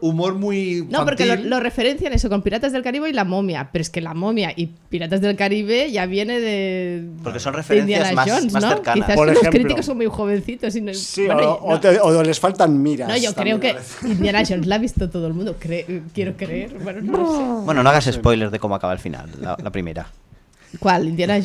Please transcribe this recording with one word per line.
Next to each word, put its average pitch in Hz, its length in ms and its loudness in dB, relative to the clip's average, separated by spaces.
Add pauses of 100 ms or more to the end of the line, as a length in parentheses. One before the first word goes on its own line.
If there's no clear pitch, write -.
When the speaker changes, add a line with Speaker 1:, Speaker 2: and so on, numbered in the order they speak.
Speaker 1:
humor 170 320 0
muy 190 560 -2
Speaker 2:
No, 294 140 0
porque 277 200 0
lo, 240 80 4
Speaker 1:
infantil. 220 180 -2
Speaker 2:
lo 254 100 2
referencian 262 520 -2
eso 233 160 2
con 196 140 0
Piratas 233 300 -2
del 262 100 -4
Caribe 285 260 -4
y 311 60 -2
La 220 100 2
Momia, 180 480 -2
pero 170 100 -2
es 160 80 -6
que - 120 -6
La 160 120 -10
Momia 190 400 -2
y 170 120 -4
Piratas 175 560 -4
del 202 120 2
Caribe 208 560 0
ya 202 160 -2
viene 214 340 -2
de 185 680 -2 (160)
Speaker 3:
Porque 117 160 -6
son 135 140 -4
Speaker 2:
de - 20 -4
Speaker 3:
referencias 202 440 2
Speaker 2:
Indiana - 140 0
Speaker 3:
más, 131 160 2
Speaker 2:
Jones, 247 220 0
Speaker 3:
más 202 100 2
Speaker 2:
¿no? - 60 4
Speaker 3:
cercanas. 349 260 0 (120)
Speaker 2:
Quizás 208 100 4
Speaker 4:
Por - 120 6
Speaker 2:
que 160 40 6
los 480 100 8
Speaker 4:
ejemplo. - 180 6
Speaker 2:
críticos - 260 0
son 269 100 -4
muy 226 100 0
jovencitos 214 680 -2
y 233 60 -2
no, 202 120 -6
Speaker 4:
Sí, 190 320 -4
Speaker 2:
bueno, 151 280 4
Speaker 4:
o, 185 160 -4
Speaker 2:
no. 160 60 6
Speaker 4:
o 151 40 0
te-, 190 200 8
o 165 220 6
les 160 160 2
faltan 175 420 4
miras 139 280 0
Speaker 2:
No, 226 80 0
yo 247 60 2
creo 214 120 -2
Speaker 4:
también 208 260 0
Speaker 2:
que 247 100 0
Speaker 4:
a - 40 0
veces. - 300 -12
Speaker 2:
Indiana 202 420 2
Jones 175 200 -2
la 196 100 2
ha - 20 0
visto 220 320 -2
todo 170 160 -4
el 160 60 -4
mundo, 175 260 -6
cre-, 165 440 -6 (120)
quiero 190 220 -4
creer, 190 460 -8
bueno, 190 180 -8
no - 160 -2 (440)
sé. 202 40 -6
Speaker 3:
Bueno, 151 180 2
no 131 80 6
hagas 143 140 4
Speaker 4:
Sí. 123 80 2
Speaker 3:
spoilers 113 400 2
de 107 80 -4
cómo 101 160 -2
acaba 92 160 -2
el 90 80 -4
final, 76 300 -10 (100)
la, 87 200 -6
la 104 120 -8
primera. 85 340 -8 (720)
Speaker 2:
¿Cuál? 180 300 2
¿Indiana 175 360 0